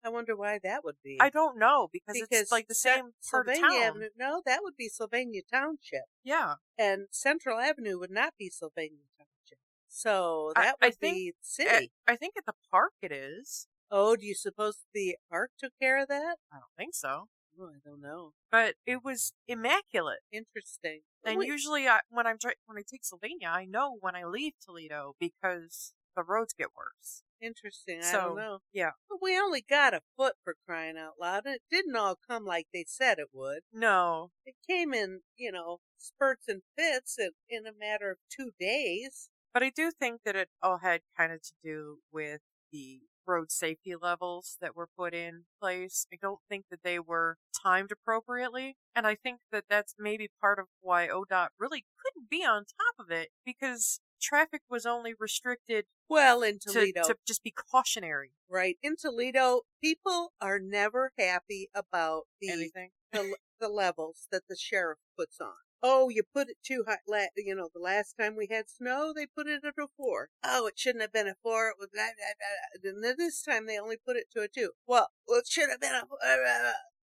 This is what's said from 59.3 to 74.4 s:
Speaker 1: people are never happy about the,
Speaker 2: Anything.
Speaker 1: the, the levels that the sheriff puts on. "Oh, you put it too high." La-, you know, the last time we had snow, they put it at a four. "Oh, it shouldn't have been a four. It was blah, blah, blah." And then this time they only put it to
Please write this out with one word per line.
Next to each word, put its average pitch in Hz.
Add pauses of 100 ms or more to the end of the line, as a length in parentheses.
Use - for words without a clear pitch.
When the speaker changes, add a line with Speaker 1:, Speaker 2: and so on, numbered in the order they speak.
Speaker 1:
people 349
are 196
never 208
happy 190
about 160 (160)
the, 190
Speaker 2:
Anything. 175 (220)
Speaker 1:
the, 196 (240)
the 220
levels 175
that 185
the 185
sheriff 175 (200)
puts -
on. 107 (300)
"Oh, 262
you 214 (120)
put 277
it -
too 254
high." 214
La-, 208 (100)
you 196
know, 180
the 170
last 196
time 214
we 214
had 220
snow, 269
they 302
put 294
it 294
at 294
a 285 (100)
four. 254 (120)
"Oh, 254
it -
shouldn't 233
have 214
been 214
a -
four. 226
It 202
was 196
blah, 208
blah, 202
blah." 196
And 208
then 247
this 339
time 226
they 220
only 220
put 247
it -
to 226